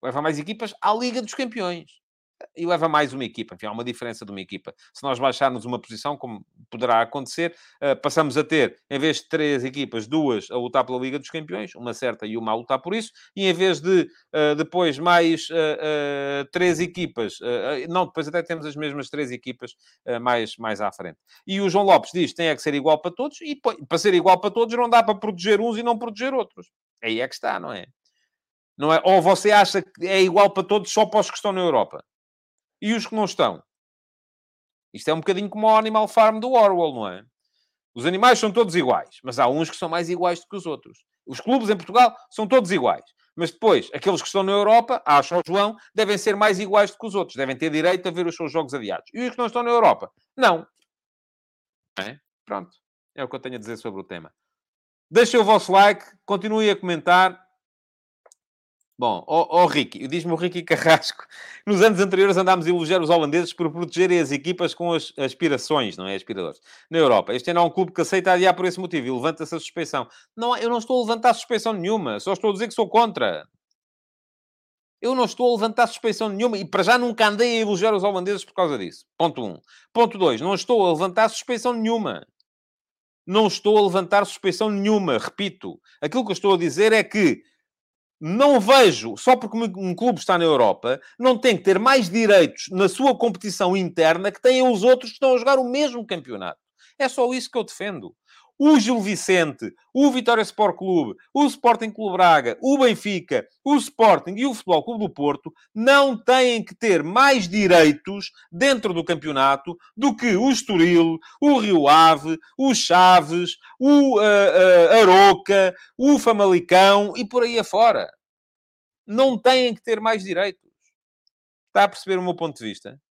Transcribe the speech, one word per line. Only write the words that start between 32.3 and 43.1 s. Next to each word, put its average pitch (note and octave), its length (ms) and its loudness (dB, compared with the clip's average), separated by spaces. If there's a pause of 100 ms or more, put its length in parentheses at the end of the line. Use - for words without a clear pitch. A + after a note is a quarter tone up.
E G#3+ 140 -2
os A3 120 -6
que - 80 -14
não G#3+ 100 -2
estão? A#2 380 -4 (1300)
Isto - 180 -10
é D#3 40 2
um E3 40 -6
bocadinho F#3+ 320 -4
como G#3+ 160 -4
o A3 100 6
Animal A3 320 0
Farm A3 300 2
do B3 140 -6
Orwell, F#3 420 2
não A2 140 -8
é? F#2 160 -14 (680)
Os A#2+ 120 -6
animais G#3 320 4
são G#3+ 140 -2
todos F#3+ 240 0
iguais, B2+ 480 -2
mas B2+ 140 -10
há B2+ 100 2
uns D3 220 -2
que - 60 -18
são F3 120 -8
mais E3 200 -6
iguais F3 320 -4
do - 60 -20
que G3+ 100 -16
os F3 100 -12
outros. - 380 -14 (220)
Os B2+ 140 -14
clubes A3+ 280 -2
em G#3 80 0
Portugal A3+ 380 2 (160)
são A3 160 -6
todos G#3+ 240 0
iguais. B2 340 -2 (320)